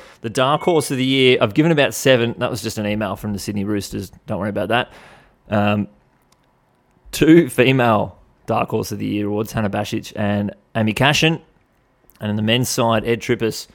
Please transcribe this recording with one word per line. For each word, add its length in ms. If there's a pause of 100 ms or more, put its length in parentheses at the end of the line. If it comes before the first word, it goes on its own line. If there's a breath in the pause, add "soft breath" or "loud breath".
(220 loud breath)
the 80
dark 320
horse 280
of 60
the 80
year, 380
I've 100
given 200
about 200
seven. 460
That 120
was 120
just 160
an 80
email 300
from 180
the 40
Sydney 260
Roosters. 460 (160)
Don't 120
worry 100
about 200
that. 220 (600 loud breath)
Um, 380 (1200)
two 380
female 680 (280)
dark 240
horse 220
of 60
the 80
year 200
awards, 260
Hannah 160
Bashich 480
and 380 (200)
Amy 200
Cashin. 480 (800)
And 60
in 80
the 60
men's 260
side, 380
Ed 160
Trippus, 520